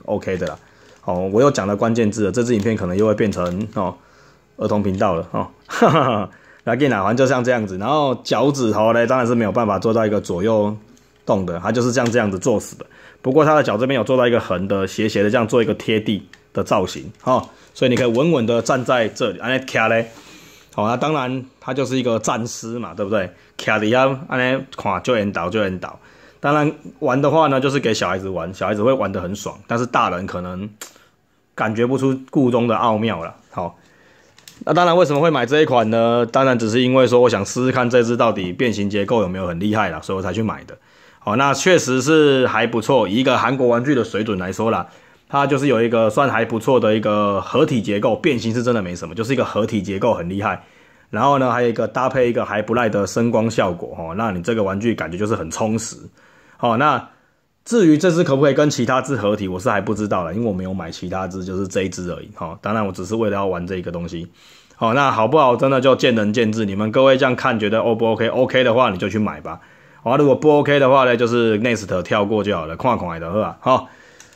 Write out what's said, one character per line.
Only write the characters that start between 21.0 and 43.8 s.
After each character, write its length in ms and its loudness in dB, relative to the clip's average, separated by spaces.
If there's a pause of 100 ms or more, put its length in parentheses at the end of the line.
然 320 -4 (120)
它 140 -8
就 140 -2
是 100 -4
一 60 0
个 160 0
站 260 -2
姿 340 -10
嘛， 160 -10
对 120 -4
不 40 -4
对？ 200 -2 (260)
卡 220 0
底 120 0
下 380 2
安 100 -4
尼 240 0 (140)
看 260 -4
就 140 0
缘 160 -2
倒， 160 -4
就 140 -2
缘 160 -4
倒。 200 -14 (420)
当 140 0
然 160 2 (280)
玩 220 0
的 100 2
话 160 4
呢， 120 2
就 120 0
是 100 -2
给 140 0
小 120 -2
孩 120 -2
子 100 -10
玩， 240 -6
小 140 -6
孩 80 0
子 80 -2
会 100 4
玩 180 0
得 80 -6
很 160 -6
爽， 320 -10
但 120 -4
是 80 -2
大 240 0
人 160 -6
可 160 -8
能 260 -10 (840)
感 200 -2
觉 120 0
不 100 0
出 220 0 (120)
故 200 2
中 180 2
的 80 2
奥 200 2
妙 280 -2
啦。 100 -12 (160)
好， 260 -8 (880)
那 80 0
当 140 4
然 100 4
为 80 6
什 100 0
么 60 2
会 80 4
买 160 0
这 160 2
一 60 6
款 240 2
呢？ 340 2
当 220 2
然 120 2
只 120 -2
是 100 2
因 140 2
为 120 6
说 140 6
我 80 6
想 160 0
试 220 -2
试 60 2
看 180 0
这 120 4
只 140 0
到 160 2
底 200 -4
变 200 0
形 160 -2
结 160 -2
构 160 2
有 80 0
没 80 -6
有 100 -4
很 140 -6
厉 140 0
害 160 0
啦， 100 -8
所 140 -6
以 20 -2
我 60 -4
才 100 -4
去 100 -2
买 220 -6
的。 140 -18 (400)
好， 180 -4
那 160 2
确 260 4
实 220 0
是 460 4
还 200 0
不 140 -2
错， 260 2
以 100 -2
一 60 2
个 140 2
韩 180 0
国 120 0
玩 180 2